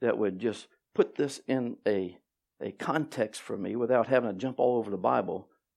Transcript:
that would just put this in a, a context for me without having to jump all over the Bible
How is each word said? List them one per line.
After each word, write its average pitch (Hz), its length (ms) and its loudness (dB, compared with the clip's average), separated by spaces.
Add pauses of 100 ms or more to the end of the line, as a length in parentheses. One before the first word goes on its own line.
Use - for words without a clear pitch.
that 117 180 2
would 95 220 0
just 110 260 -4 (280)
put - 200 2
this 139 320 -2
in 127 300 0 (100)
a, 95 320 0 (420)
a 113 120 -6
context 147 680 -4
for - 160 -8
me 101 200 -4
without 120 320 2
having 123 220 4
to 95 60 -4
jump 127 220 -4
all 123 200 4
over 104 120 -2
the 98 60 -4
Bible 98 520 0 (280)